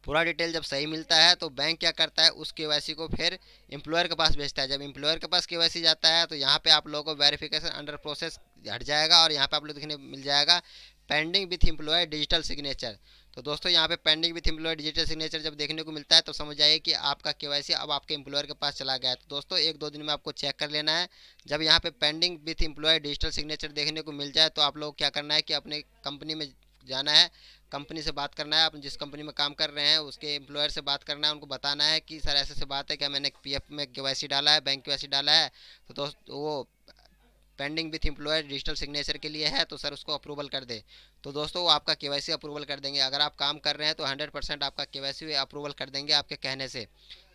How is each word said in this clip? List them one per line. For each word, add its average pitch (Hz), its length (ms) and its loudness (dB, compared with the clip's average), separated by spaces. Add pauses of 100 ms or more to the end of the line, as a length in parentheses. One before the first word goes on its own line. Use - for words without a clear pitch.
पूरा 151 200 2
डिटेल 165 280 -2
जब 160 100 -4
सही 139 240 -4
मिलता 160 300 0
है, 165 180 8
तो 170 160 -6
बैंक 143 300 -2
क्या 170 120 2
करता 160 300 0
है, 165 80 6
उस - 220 -10
केवाईसी 151 420 -4
को 156 140 -8
फिर 175 300 -2 (340)
एम्प्लॉयर 160 360 0
के 165 60 -2
पास 156 220 4
भेजता 143 260 -2
है। 135 60 -4
जब 139 140 -4
एम्प्लॉयर 143 360 -2
के 160 100 -10
पास 175 180 0
केवाईसी 170 340 0
जाता 165 280 4
है, 165 180 4
तो 160 80 -10
यहाँ 139 300 2
पे 165 60 6
आप 151 180 6
लोगों 151 260 -4
को 143 80 0
वेरिफिकेशन 147 580 0
under 147 220 -10
process 151 360 -8 (300)
हट 110 140 -6
जाएगा 160 400 6
और 160 100 4
यहाँ 139 140 2
पे 151 100 0
आप 151 80 -2
लोग 151 120 -10
देखने 151 220 -10
मिल 135 240 -14
जाएगा 147 400 4 (480)
pending 170 360 2
with 175 200 6
employer 156 400 4
digital 151 380 -2
signature। 139 480 -6 (440)
तो 123 60 -16
दोस्तों, 147 300 -2
यहाँ 160 160 6
पे 170 100 0
pending 165 360 2
with 165 140 0
employer 160 280 -2
digital 156 300 -2
signature 160 340 -4
जब 151 160 -6
देखने 151 260 -4
को 156 100 -10
मिलता 156 240 4
है, 165 60 8
तो 156 100 -8
समझ 147 240 -6
जाइए 151 220 6
कि 160 140 -2
आपका 143 400 -2
केवाईसी 143 400 -4
अब 147 180 -4
आपके 147 240 -4
एम्प्लॉयर 143 320 -4
के 147 80 -14
पास 143 200 -4
चला 131 220 -4
गया 127 140 -2
है। 127 60 -2
तो - 140 -20
दोस्तों, 143 280 -4
एक 156 200 0
दो 151 120 -6
दिन 147 120 -12
में 151 100 -2
आपको 147 220 -6
चेक 139 240 -4
कर 147 120 -4
लेना 151 220 0
है। 175 160 0 (380)
जब 147 160 0
यहाँ 160 180 8
पे 170 180 -6
pending 160 460 0
with 160 200 0
employer 151 380 2
digital 147 320 -2
signature 151 380 -6
देखने 151 300 -4
को 151 100 -10
मिल 143 200 -8
जाए, 160 160 6
तो 156 140 0
आप 143 140 2
लोग 151 220 -8
क्या 143 120 0
करना 151 240 -4
है 156 80 4
कि 160 120 -4
अपने 151 260 -6 (240)
कंपनी 143 300 -8
में 156 120 -6 (380)
जाना 135 280 -2
है, 165 180 8 (420)
कंपनी 143 300 -8
से 156 100 -4
बात 143 220 -4
करना 151 220 -2
है, 160 80 8
आप 151 140 -2
जिस 139 180 -10
कंपनी 147 260 -10
में 151 120 -10
काम 147 200 0
कर 156 160 -2
रहे 147 180 0
हैं 156 120 6
उसके 147 340 -8
एम्प्लॉयर 147 360 -4
से 151 120 -8
बात 139 200 -4
करना 151 240 -4
है, 151 60 2
उनको 147 160 -10
बताना 143 360 -2
है 156 160 2
कि 156 200 -14
सर 147 160 0
ऐसे 143 180 -2
ऐसे 147 120 0
बात 139 240 -6
है, 151 60 -4
क्या 143 120 -4
मैंने 143 220 -4 (140)
पीएफ़ 139 280 -8
में 147 160 -8
केवाईसी 135 400 -4
डाला 143 240 4
है, 151 80 6
बैंक 139 240 -4
केवाईसी 143 240 -6
डाला 139 260 2
है, 156 160 4 (380)
तो - 60 -18
दोस्त - 360 -8
वो 143 380 -6 (920)
pending 156 340 -4
with 156 160 2
employer 151 380 -2
डिजिटल 139 260 -4
सिग्नेचर 143 420 -4
के 151 120 -8
लिए 151 180 -2
है, 160 180 0
तो 151 120 -10
सर 143 160 -6
उसको 147 220 -8
अप्रूवल 143 340 -8
कर 135 160 -6
दे। 117 200 -10 (400)
तो 143 80 -10
दोस्तों, 151 300 -4
वो 170 60 4
आपका 151 260 6
केवाईसी 143 380 -6
अप्रूवल 147 320 -8
कर 139 160 -8
देंगे। 139 200 -4
अगर 135 200 0
आप 147 160 0
काम 147 220 -2
कर 147 180 -2
रहे 151 100 -2
हैं 156 100 0
तो 156 80 -6
हंड्रेड 139 260 -4
परसेंट 147 320 -6
आपका 143 220 -6
केवाईसी 139 480 -10
अप्रूवल 143 400 -4
कर 131 180 -10
देंगे 143 220 -4
आपके 147 240 0
कहने 135 320 -6
से। 113 200 -10 (460)